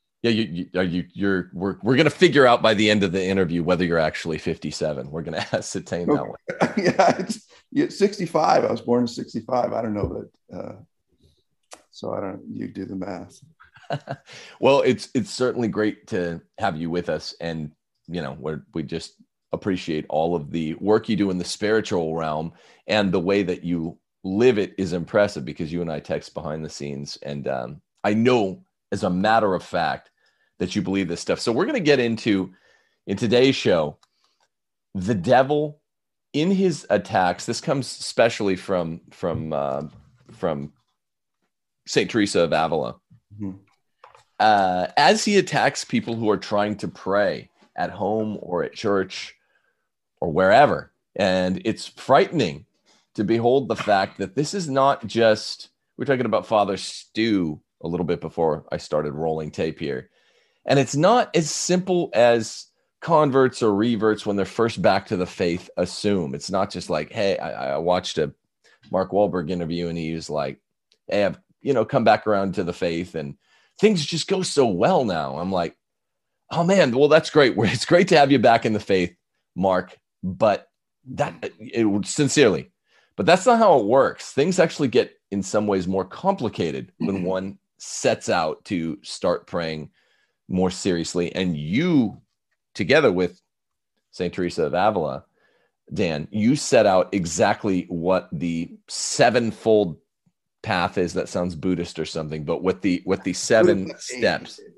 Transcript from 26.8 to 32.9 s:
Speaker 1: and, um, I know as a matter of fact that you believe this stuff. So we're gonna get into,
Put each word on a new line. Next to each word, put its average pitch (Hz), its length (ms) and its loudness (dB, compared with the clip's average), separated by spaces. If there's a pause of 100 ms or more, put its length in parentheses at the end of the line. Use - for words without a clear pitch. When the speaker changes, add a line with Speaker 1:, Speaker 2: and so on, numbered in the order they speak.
Speaker 1:
and, 71 260 -8
um, 65 320 -8 (220)
I 104 100 2
know 110 500 2 (300)
as 101 100 -6
a 98 60 0
matter 101 460 2
of 82 80 -4
fact 78 460 -4 (500)
that 92 160 -4
you 107 60 0
believe 92 280 0
this 85 120 -6
stuff. - 200 -2
So 127 100 -2
we're 135 140 0
gonna 277 160 -2
get 143 180 4
into, 107 540 0 (540)